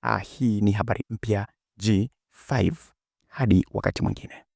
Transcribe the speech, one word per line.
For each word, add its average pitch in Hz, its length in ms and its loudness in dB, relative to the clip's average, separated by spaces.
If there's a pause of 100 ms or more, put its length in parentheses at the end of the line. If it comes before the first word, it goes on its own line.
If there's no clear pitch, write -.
Ah, 113 160 -2
hii 104 440 -2
ni 101 100 4
Habari 104 380 -2
Mpya 104 380 -4 (300)
G 104 320 2 (220)
five. 135 460 -2 (500)
Hadi 98 440 4
wakati - 320 -2
mwingine. - 420 -8 (100)